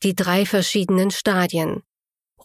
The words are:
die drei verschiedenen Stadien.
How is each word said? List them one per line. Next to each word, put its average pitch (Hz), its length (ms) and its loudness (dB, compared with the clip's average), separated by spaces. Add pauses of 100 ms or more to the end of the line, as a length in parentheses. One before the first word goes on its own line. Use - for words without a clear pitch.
die 190 140 0
drei 185 320 0
verschiedenen 190 640 0
Stadien. 175 720 -2 (600)